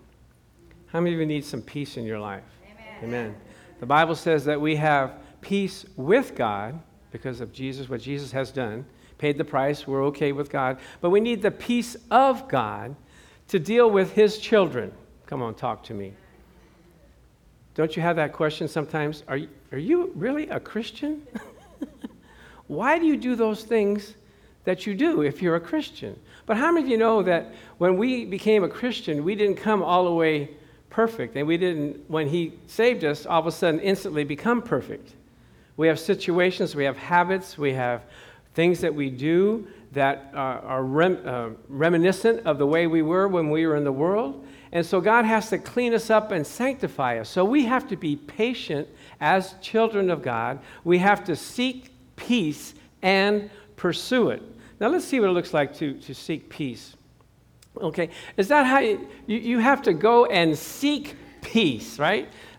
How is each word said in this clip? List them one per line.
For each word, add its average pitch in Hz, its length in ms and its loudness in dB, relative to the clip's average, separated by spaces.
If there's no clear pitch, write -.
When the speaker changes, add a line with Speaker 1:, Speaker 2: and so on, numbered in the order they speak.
Speaker 1:
How 165 160 -2
many 175 120 2
of 165 60 -2
you 160 60 0
need 151 180 -2
some 131 180 -8
peace 139 360 -10
in 117 80 -8
your 110 140 -6
life? 104 260 -10
Speaker 2:
Amen. - 400 -20
Speaker 1:
Amen. 113 320 -6
The 123 40 -10
Bible 160 300 4
says 156 300 0
that 147 160 0
we 151 160 0
have 143 340 2
peace 196 440 -4
with 185 380 2
God 113 440 -4
because 127 300 -10
of 104 100 -12
Jesus, 131 380 -10
what 123 100 -6
Jesus 135 320 -10
has 131 180 -4
done, 123 360 -6
paid 147 200 0
the 156 60 -2
price, 143 420 -2
we're 135 200 0
okay 143 260 0
with 143 180 -6
God. 131 280 -2
But 175 80 0
we 202 100 6
need 226 220 -2
the 196 100 2
peace - 460 -4
of 262 380 4
God 110 480 -4
to 190 100 2
deal 220 320 4
with 190 220 2
his 214 240 4
children. 135 560 0
Come 131 80 -4
on, 113 140 -6
talk 113 300 -6
to 113 100 -12
me. 98 180 -10
Don't 156 220 -2
you 165 80 -2
have 170 140 2
that 147 160 0
question 151 340 -2
sometimes? 151 600 -4
Are 135 100 -4
you, - 120 -8
are 135 80 -6
you 330 340 0
really 277 360 -4
a - 100 -4
Christian? 294 640 -8
<laughs> - 720 -20
Why 247 320 0
do 330 80 2
you 285 100 4
do 247 180 -2
those 220 280 0
things 208 500 0
that 185 200 -2
you 208 80 -4
do 285 280 2
if 139 200 -2
you're 170 140 2
a 170 40 2
Christian? - 600 -6
But 214 120 0
how 311 140 2
many 330 140 2
of 262 60 0
you 226 60 2
know 220 260 4
that 175 320 0
when 180 180 4
we 240 280 -2
became 202 380 2
a 160 60 0
Christian, 165 540 -4
we 190 100 0
didn't 202 220 0
come 214 260 0
all 180 240 4
the 175 80 0
way 156 380 0
perfect, 226 440 -2
and 143 120 -2
we 170 100 2
didn't, 156 500 -2
when 156 200 -2
he 165 260 -2
saved 226 360 2
us, 151 220 -2
all 170 140 2
of 156 80 -2
a 165 40 -2
sudden 160 280 2
instantly 190 440 -2
become 220 380 -2
perfect? - 520 -6
We 160 100 4
have 156 120 4
situations, 180 760 0
we 143 80 0
have 135 120 0
habits, 180 600 0
we 143 160 0
have 123 300 -2
things 170 280 2
that 165 120 0
we 143 160 -2
do 175 580 0
that 139 420 0
are, 131 240 -4
are 131 240 -4
rem-, 160 420 2
uh, 123 240 -6
reminiscent 175 760 2
of 147 140 2
the 143 80 4
way 165 180 2
we 165 160 2
were 180 260 2
when 170 220 0
we 160 160 2
were 156 100 2
in 147 80 0
the 143 80 0
world. 202 540 -2
And 170 100 0
so 180 160 2
God 220 260 4
has 220 260 2
to 185 80 -2
clean 240 340 -2
us 226 160 0
up 214 220 4
and 160 140 -2
sanctify 160 720 -2
us. 110 100 -8
So 185 160 2
we 269 200 4
have 254 240 0
to 196 60 -4
be 151 200 -4
patient 202 720 -4
as 185 400 2
children 214 480 0
of 147 140 -2
God. 123 360 -4
We 175 140 4
have 196 280 4
to 165 100 -2
seek - 560 -6
peace 180 580 -2
and 202 480 2
pursue 180 540 0
it. 110 120 -4
Now 208 80 0
let's 339 180 0
see 262 140 0
what 202 100 4
it 185 40 2
looks 175 200 -2
like 143 220 0
to, 143 180 -6
to 135 220 -14
seek - 340 -10
peace. - 460 -10
Okay, 165 300 -4
is 196 120 0
that 285 180 6
how 262 140 4
you, 214 280 -2
you, 214 100 -2
you 240 220 0
have 269 240 4
to 202 100 4
go 233 320 6
and 165 320 2
seek - 580 -4
peace, 147 580 0
right? 156 280 2